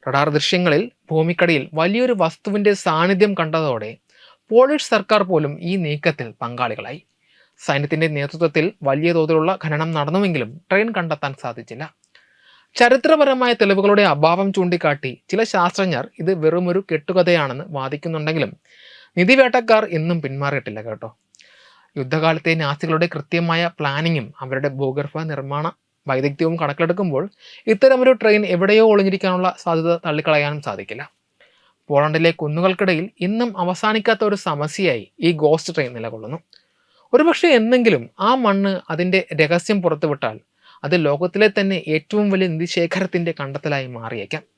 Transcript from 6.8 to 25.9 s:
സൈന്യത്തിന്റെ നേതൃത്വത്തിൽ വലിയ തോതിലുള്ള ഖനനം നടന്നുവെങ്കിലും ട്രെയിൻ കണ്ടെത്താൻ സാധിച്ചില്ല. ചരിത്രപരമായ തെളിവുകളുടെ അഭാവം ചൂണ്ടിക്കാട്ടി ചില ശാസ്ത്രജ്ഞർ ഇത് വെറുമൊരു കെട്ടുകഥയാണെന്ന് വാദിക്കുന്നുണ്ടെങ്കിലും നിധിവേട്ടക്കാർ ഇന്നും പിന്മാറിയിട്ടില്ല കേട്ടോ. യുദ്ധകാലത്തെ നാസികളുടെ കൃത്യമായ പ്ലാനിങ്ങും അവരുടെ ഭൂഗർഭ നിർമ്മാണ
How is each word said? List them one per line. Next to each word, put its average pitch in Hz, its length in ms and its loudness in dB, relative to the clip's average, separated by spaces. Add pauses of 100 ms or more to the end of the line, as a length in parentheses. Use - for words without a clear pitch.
സൈന്യത്തിന്റെ 147 560 -2
നേതൃത്വത്തിൽ 156 480 0 (240)
വലിയ 151 280 0
തോതിലുള്ള 160 360 2 (100)
ഖനനം 156 340 -4
നടന്നുവെങ്കിലും 151 540 -2 (160)
ട്രെയിൻ 202 300 0
കണ്ടെത്താൻ 156 360 -6 (100)
സാധിച്ചില്ല. 120 420 -12 (920)
ചരിത്രപരമായ 262 840 4
തെളിവുകളുടെ 202 520 4
അഭാവം 165 440 2
ചൂണ്ടിക്കാട്ടി 165 540 0 (200)
ചില 196 120 0 (100)
ശാസ്ത്രജ്ഞർ 175 540 0 (160)
ഇത് 170 100 0 (100)
വെറുമൊരു 175 480 0
കെട്ടുകഥയാണെന്ന് 165 760 0 (120)
വാദിക്കുന്നുണ്ടെങ്കിലും 151 720 -4 (640)
നിധിവേട്ടക്കാർ 233 680 4 (140)
ഇന്നും 170 280 -2
പിന്മാറിയിട്ടില്ല 135 640 -6
കേട്ടോ. 110 220 -12 (840)
യുദ്ധകാലത്തെ 156 680 0
നാസികളുടെ 160 540 -2
കൃത്യമായ 170 640 -2
പ്ലാനിങ്ങും 147 480 -2 (160)
അവരുടെ 135 340 -4
ഭൂഗർഭ 139 400 -4 (140)
നിർമ്മാണ 143 340 -6 (400)